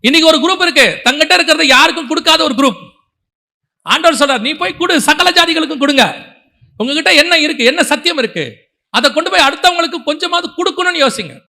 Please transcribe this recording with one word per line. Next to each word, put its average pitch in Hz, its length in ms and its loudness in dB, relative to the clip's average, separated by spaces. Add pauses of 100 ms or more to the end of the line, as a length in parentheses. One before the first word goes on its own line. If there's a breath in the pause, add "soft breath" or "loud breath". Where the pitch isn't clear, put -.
இன்னைக்கு 311 260 4
ஒரு 320 100 4
குரூப் 359 240 0
இருக்கு, 254 480 0
தங்கிட்ட 302 300 0
இருக்கிறத 320 220 0
யாருக்கும் 294 440 2
கொடுக்காத 320 380 0
ஒரு 294 100 -2
குரூப். 254 340 -2 (920)
ஆண்டவர் 294 360 0
சொல்றார், 269 220 0
"நீ 269 120 -4
போய் 349 240 -6
கொடு, 349 240 0
சகல 277 300 2
ஜாதிகளுக்கும் 320 480 0
கொடுங்க. 262 560 -2 (420)
உங்ககிட்ட 311 380 -2
என்ன 320 240 2
இருக்கு, 285 260 -2
என்ன 302 180 2
சத்தியம் 311 360 -2
இருக்கு, 160 380 -6 (340)
அதை 247 220 0
கொண்டு 339 180 -4
போய் 349 180 2
அடுத்தவங்களுக்கு 339 560 -2
கொஞ்சமாவது 339 520 -4
கொடுக்கணும்னு 349 500 0
யோசிங்க." 190 340 -6 (120)